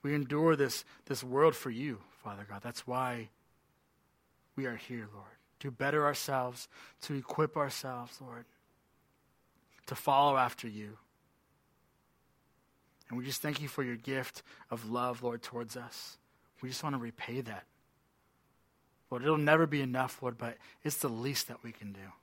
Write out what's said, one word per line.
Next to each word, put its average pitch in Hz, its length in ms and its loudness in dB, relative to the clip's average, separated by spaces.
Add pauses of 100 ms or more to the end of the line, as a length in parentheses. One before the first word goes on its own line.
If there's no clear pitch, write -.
We 143 120 0
endure 147 420 4
this, 139 300 2 (180)
this 135 180 -4
world 139 320 6
for - 140 -6
you, 120 320 -6 (220)
Father 101 260 -10
God. 101 140 -10
That's - 240 -8
why 123 420 -2 (1300)
we 135 100 -4
are 120 120 -4
here, 117 360 -10
Lord, 98 240 -18 (240)
to 139 100 -4
better 143 360 2
ourselves, 131 640 -2 (340)
to 147 120 -4
equip 147 440 0
ourselves, 127 640 -4
Lord, 120 240 -14 (1400)
to - 80 -6
follow 139 440 6
after 127 280 2
you. 107 300 -10 (2250)
And 123 80 -4
we 123 80 -6
just 135 160 -4
thank 147 180 -2
you 147 80 -6
for 143 140 -4
your 120 140 -2
gift 131 460 -4 (280)
of 113 200 -6
love, 120 320 0
Lord, 117 200 -2
towards 120 340 -8
us. - 400 -12 (460)
We 131 80 -6
just - 120 -6
want 147 120 0
to 131 40 0
repay 120 440 -6
that. 107 220 -8 (1500)
Lord, 123 120 -4
it'll 156 140 6
never 156 300 8
be 143 160 2
enough, 127 400 0
Lord, 123 160 -4
but 117 180 -4 (260)
it's 147 140 0
the 143 120 0
least 120 400 -2
that 113 140 -12
we 117 100 -12
can 104 200 -12
do. 95 80 -12 (220)